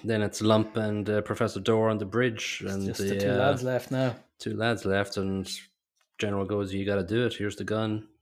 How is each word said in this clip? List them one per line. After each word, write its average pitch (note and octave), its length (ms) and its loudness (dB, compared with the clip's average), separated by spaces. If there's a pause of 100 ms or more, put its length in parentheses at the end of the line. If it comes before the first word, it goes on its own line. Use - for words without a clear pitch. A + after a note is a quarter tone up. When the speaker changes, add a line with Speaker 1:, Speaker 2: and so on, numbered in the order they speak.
Speaker 1:
then G#2+ 180 2
it's G2+ 180 -2
Lump A2 360 4
and, G#2+ 320 0
uh, G#2 120 2
Professor G#2 400 0
Dorr A2 300 4
on A2 80 0
the G#2 80 -4
bridge, A2+ 580 -2
Speaker 2:
It's G2 80 -4
Speaker 1:
and G2 140 -2
Speaker 2:
just A2+ 140 -4
Speaker 1:
the, G2 100 -2
Speaker 2:
the G2 100 -2
two G2+ 100 2
Speaker 1:
uh, - 60 2
Speaker 2:
lads C3 260 2
left B2+ 280 -2
now. C3 260 0 (220)
Speaker 1:
two A2 180 -6
lads A2 300 0
left, G2 320 2
and F#2+ 300 -2 (720)
General G2+ 280 -2
goes, G2+ 260 -2
"You G2 140 -2
gotta G2 180 2
do A2+ 220 0
it. - 80 -4
Here's G2+ 220 -4
the G2 80 -6
gun." G#2+ 440 -2 (140)